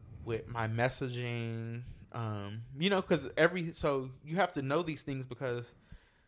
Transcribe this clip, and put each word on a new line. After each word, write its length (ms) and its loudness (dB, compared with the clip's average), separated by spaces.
with 240 -4
my 200 -2
messaging, 1120 -2
um, 480 -6
you 100 4
know, 120 4
'cause 360 2
every, 360 6
so 360 0
you 140 -4
have 160 4
to 80 -2
know 200 2
these 200 -4
things 240 -6
because 460 -4